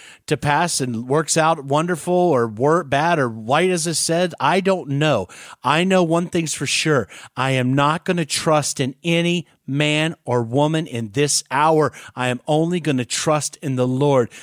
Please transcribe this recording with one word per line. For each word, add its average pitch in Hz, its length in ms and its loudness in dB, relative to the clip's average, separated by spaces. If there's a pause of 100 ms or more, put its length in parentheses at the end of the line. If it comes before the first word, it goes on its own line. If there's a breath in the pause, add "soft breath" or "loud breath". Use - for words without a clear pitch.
(260 loud breath)
to 151 120 -2
pass 147 440 0
and 123 260 -4
works 147 300 0
out 160 260 2
wonderful 165 520 -2
or 156 320 2
wor-, 143 360 0
bad 151 360 0
or 127 100 0
white 123 400 0
as 170 160 -2
it 170 80 -2
said. 165 460 -2
I 156 200 2
don't 185 300 -2
know. 139 380 0 (360 loud breath)
I 151 200 2
know 185 180 4
one 170 280 0
thing's 165 260 -4
for 143 100 -6
sure. 135 420 0 (280 loud breath)
I 131 160 0
am 131 240 2
not 147 280 2
gonna 175 220 -2
trust - 540 0
in 135 240 -4
any 170 420 0 (220 soft breath)
man 151 480 0 (100)
or 123 160 0
woman 147 460 0
in 113 240 -8
this 143 400 0
hour. 151 420 2 (220 loud breath)
I 127 140 -2
am 123 180 -4
only 165 320 0
gonna 139 260 -2
trust - 520 -4
in 135 180 -6
the 127 120 0
Lord. 131 440 2 (120)